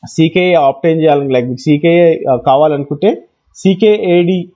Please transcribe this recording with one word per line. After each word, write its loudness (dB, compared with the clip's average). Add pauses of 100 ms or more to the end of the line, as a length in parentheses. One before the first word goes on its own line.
(140)
సీకేఏ 0 (140)
obtain -2
చేయాలని, 0
like, 0
మీకు -10
సీకేఏ, 2 (240)
uh, 0
కావాలనుకుంటే 0 (520)
సీకేఏడి 0 (200)